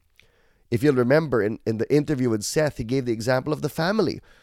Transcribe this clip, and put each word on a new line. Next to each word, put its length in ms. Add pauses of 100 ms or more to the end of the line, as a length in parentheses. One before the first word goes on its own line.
(720)
If 120
you'll 120
remember 480
in, 240
in 120
the 140
interview 380
with 140
Seth, 340
he 60
gave 200
the 80
example 400
of 100
the 60
family, 520 (220)